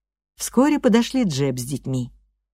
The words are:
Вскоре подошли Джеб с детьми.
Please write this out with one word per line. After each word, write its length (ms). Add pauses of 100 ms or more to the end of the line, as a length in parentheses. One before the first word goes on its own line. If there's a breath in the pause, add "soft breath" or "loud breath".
(360)
Вскоре 420
подошли 460
Джеб 340
с 60
детьми. 480 (420)